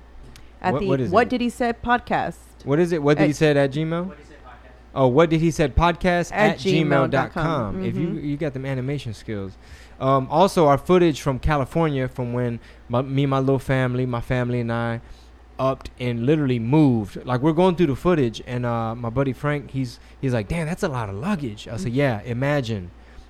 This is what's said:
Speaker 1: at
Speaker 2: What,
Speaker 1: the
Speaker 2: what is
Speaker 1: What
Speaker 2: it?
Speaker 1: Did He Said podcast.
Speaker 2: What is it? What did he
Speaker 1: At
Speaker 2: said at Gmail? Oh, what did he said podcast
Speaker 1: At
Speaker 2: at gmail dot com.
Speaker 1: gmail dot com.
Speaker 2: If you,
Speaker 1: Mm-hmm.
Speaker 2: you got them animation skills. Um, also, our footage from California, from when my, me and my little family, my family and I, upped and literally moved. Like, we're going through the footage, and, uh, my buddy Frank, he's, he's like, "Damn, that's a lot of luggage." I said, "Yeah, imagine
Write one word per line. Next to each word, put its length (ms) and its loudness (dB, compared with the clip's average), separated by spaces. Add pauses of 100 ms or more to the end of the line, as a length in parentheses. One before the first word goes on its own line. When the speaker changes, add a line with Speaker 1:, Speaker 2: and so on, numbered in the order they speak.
(640)
Speaker 1:
at 120 0
Speaker 2:
What, 60 -2
Speaker 1:
the 80 -2
Speaker 2:
what 120 2
is 100 -2
Speaker 1:
What 160 4
Speaker 2:
it? 40 -10
Speaker 1:
Did 100 -2
He 100 0
Said 320 -4
podcast. 540 -2 (280)
Speaker 2:
What 140 2
is 140 2
it? 100 -2
What 160 4
did 60 4
he 60 4
Speaker 1:
At 60 -2
Speaker 2:
said 200 4
at 160 2
Gmail? 420 -4 (760)
Oh, 140 2
what 240 6
did 100 2
he 120 2
said 240 0
podcast 560 2
Speaker 1:
At 220 4
Speaker 2:
at 40 -8
gmail 520 2
dot 220 0
com. 100 -4
Speaker 1:
gmail 340 -2
dot 0 -
com. 80 -6
Speaker 2:
If 120 -4
you, 120 -2
Speaker 1:
Mm-hmm. 180 -6
Speaker 2:
you 100 -2
got 180 -4
them 120 -8
animation 480 -6
skills. 420 -8 (440)
Um, 300 2
also, 360 4
our 120 6
footage 420 4
from 180 -2
California, 680 0
from 240 -6
when 260 -2 (300)
my, 140 0
me 200 0
and 80 2
my 80 2
little 220 2
family, 440 0
my 160 -4
family 400 -2
and 120 -4
I, 280 -4 (600)
upped 300 -2 (100)
and 260 -2
literally 320 2
moved. 680 2
Like, 160 0
we're 120 2
going 240 2
through 100 4
the 100 0
footage, 520 0
and, 180 -4
uh, 300 -4
my 140 -6
buddy 220 -2
Frank, 380 -6
he's, 300 -6 (200)
he's 140 -2
like, 140 -2
"Damn, 180 -4
that's 160 -6
a 60 -2
lot 200 -6
of 60 -8
luggage." 540 -6
I 80 -8
said, 160 -4
"Yeah, 300 0
imagine 680 -4 (400)